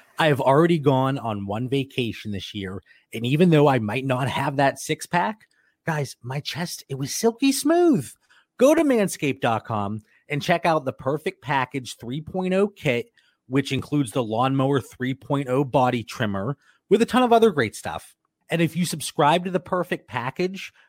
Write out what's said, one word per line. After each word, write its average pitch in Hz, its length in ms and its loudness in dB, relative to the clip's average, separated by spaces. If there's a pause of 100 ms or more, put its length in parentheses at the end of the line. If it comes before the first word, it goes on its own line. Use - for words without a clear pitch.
(180)
I 160 100 4
have 135 120 4
already 156 380 6
gone 135 400 2
on 107 260 -6
one 107 240 -4
vacation 127 600 -4
this 98 240 -8
year, 95 280 -8 (300)
and 113 140 -6
even 151 240 4
though 147 160 6
I 131 140 4
might 113 260 -4
not 127 220 -2
have 139 280 -4
that 139 220 2
six-pack, 180 680 -4 (380)
guys, 151 380 -6
my 127 180 -10
chest, - 480 -10
it 139 60 -10
was 135 200 -8
silky 233 380 0
smooth. 302 580 2 (460)
Go 277 180 6
to 320 80 4
manscaped 208 600 0
dot 113 240 0
com 104 340 -4 (300)
and 147 100 -4
check 170 240 0
out 156 220 0
the 131 80 -2
Perfect - 480 -6
Package 131 560 -4
three 127 240 -10
point 185 320 -4
oh 196 140 2
kit, 120 420 -4 (360)
which 139 260 -2
includes 131 400 -2
the 131 120 -2
Lawnmower 135 560 0
three - 320 -6
point 139 380 -4
oh 135 140 2
body 123 380 2
trimmer 104 540 -6 (320)
with 214 140 4
a 226 40 2
ton 254 160 2
of 240 100 2
other 226 180 6
great 131 260 0
stuff. - 400 -12 (320)
And 165 140 0
if 160 120 0
you 175 120 -2
subscribe 160 580 2
to 190 60 -8
the 180 100 -2
Perfect 180 480 -6
Package, 180 640 -6 (160)